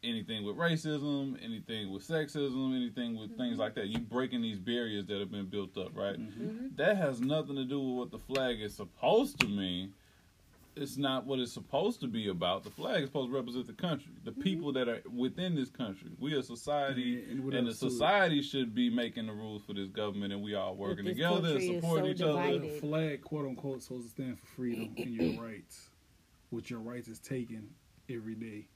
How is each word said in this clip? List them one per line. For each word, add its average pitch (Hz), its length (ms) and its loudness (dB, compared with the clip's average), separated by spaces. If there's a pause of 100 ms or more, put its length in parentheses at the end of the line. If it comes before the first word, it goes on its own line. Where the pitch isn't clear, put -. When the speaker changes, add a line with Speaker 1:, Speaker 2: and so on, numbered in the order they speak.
Speaker 1:
anything 110 420 -2
with 101 120 -2
racism, 147 880 2
anything 110 480 -4
with 95 140 -6
sexism, 143 720 0
anything 117 420 -2
with 107 180 -8
things 123 160 0
Speaker 2:
Mm-hmm. 113 80 0
Speaker 1:
like 107 140 2
that. 101 140 -2
You 113 100 0
breaking 123 420 0
these 110 180 0
barriers 107 480 0
that 101 140 -2
have 101 100 -4
been 101 160 -4
built 98 300 -4
up, 92 180 -4
right? 98 240 -2
Speaker 3:
Mm-hmm. 107 260 -6
Speaker 2:
Mm-hmm. 226 220 -4 (100)
Speaker 1:
That 196 200 6
has 135 240 2
nothing 143 360 0
to 135 80 0
do 139 160 0
with 131 180 0
what 120 140 -4
the 120 60 -10 (160)
flag 123 280 2
is 104 120 -6
supposed 165 680 4
to - 80 8
mean. 95 440 -2 (840)
It's 131 200 -4
not 131 260 2
what 135 140 0
it's 120 160 -2
supposed 160 480 0
to 139 40 -4
be 110 220 0
about. 92 340 0
The - 80 -12
flag 190 320 0
is 131 60 -2
supposed 131 220 -2
to 131 40 -2
represent 123 320 -2
the - 60 -12
country, - 400 -2 (120)
the 110 80 -4
Speaker 2:
Mm-hmm. 254 100 -6
Speaker 1:
people 160 320 2
that 127 160 4
are 113 100 -2 (120)
within 127 440 0
this 127 140 0
country. 95 400 -6 (100)
We 147 140 0
are 131 80 2
society, 127 800 0
Speaker 3:
And, - 80 -10
and 131 160 -2
what 131 80 0
Speaker 1:
and 123 120 4
the 117 40 0
Speaker 3:
else 113 100 -6
to 131 60 0
it? 123 60 4
Speaker 1:
society 160 500 6
should 127 320 0
be 123 160 6
making 117 360 0
the 107 60 -4
rules 107 320 -6
for 104 80 -8
this 98 160 -2
government, 101 460 -2
and 101 80 -2
we 104 120 -2
all 95 200 0
Speaker 2:
But - 40 -10
Speaker 1:
working 196 280 0
Speaker 2:
this - 80 2
Speaker 1:
together 170 220 4
and 170 100 2
Speaker 2:
country 151 220 4
is 175 140 0
Speaker 1:
supporting 165 220 4
Speaker 2:
so 190 60 4
Speaker 1:
each 180 100 0
other. 160 120 6
Speaker 2:
divided. 147 300 4
Speaker 3:
The 151 180 -4
flag, 151 420 0
quote 151 240 -2
unquote, 131 360 -4
supposed 123 220 -8
to 117 60 -12
stand 127 280 -4
for - 80 -20
freedom 113 520 -2
and 120 160 -4
your 113 280 2
<clears throat> 113 60 -8
rights, - 400 -14 (600)
which 117 200 -6
your 117 100 -4
rights 117 280 -6
is 110 120 -12
taken 113 500 -4 (400)
every 113 240 -4
day. 107 420 -8